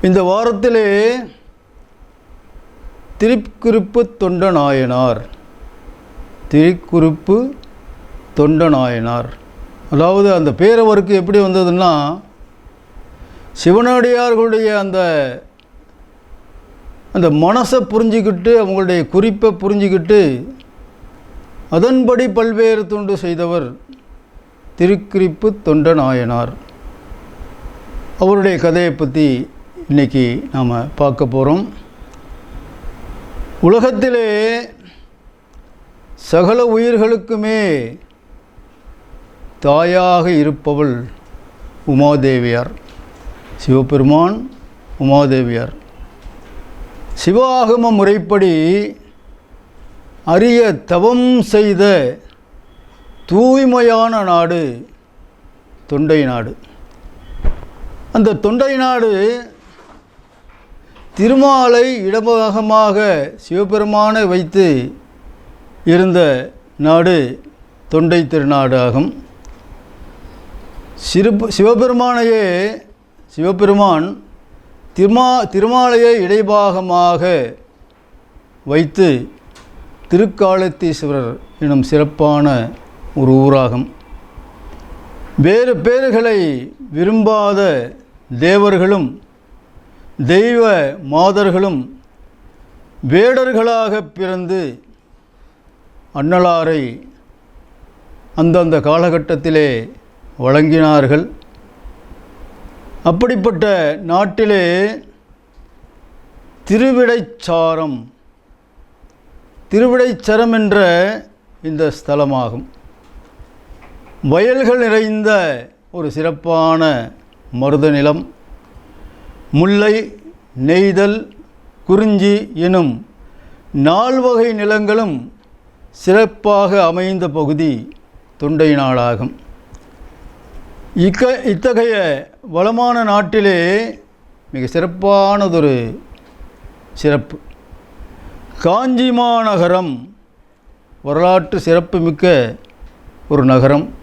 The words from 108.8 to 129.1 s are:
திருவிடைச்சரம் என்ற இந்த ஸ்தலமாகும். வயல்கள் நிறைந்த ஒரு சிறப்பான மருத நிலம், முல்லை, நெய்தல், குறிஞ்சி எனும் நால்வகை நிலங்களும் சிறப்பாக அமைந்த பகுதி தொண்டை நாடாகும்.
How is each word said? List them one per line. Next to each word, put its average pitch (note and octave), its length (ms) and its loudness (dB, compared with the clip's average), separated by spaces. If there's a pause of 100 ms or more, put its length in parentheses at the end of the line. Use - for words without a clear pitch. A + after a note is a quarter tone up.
திருவிடைச்சரம் A#3 840 0
என்ற G3+ 720 0 (360)
இந்த D#3 280 -2
ஸ்தலமாகும். C3 760 -4 (1600)
வயல்கள் A#3 540 2
நிறைந்த G#3+ 840 0 (320)
ஒரு D#3 200 -8
சிறப்பான D#3+ 1000 -2 (400)
மருத C#3 380 0
நிலம், D3 440 -2 (1200)
முல்லை, G3+ 640 0 (380)
நெய்தல், F#3+ 800 0 (500)
குறிஞ்சி G3+ 680 2
எனும் E3+ 520 -2 (640)
நால்வகை A#3 840 0
நிலங்களும் G#3 800 -2 (560)
சிறப்பாக G3+ 960 2
அமைந்த F3+ 440 -2
பகுதி D3+ 600 -2 (480)
தொண்டை D3+ 380 0
நாடாகும். B2+ 580 -2 (1600)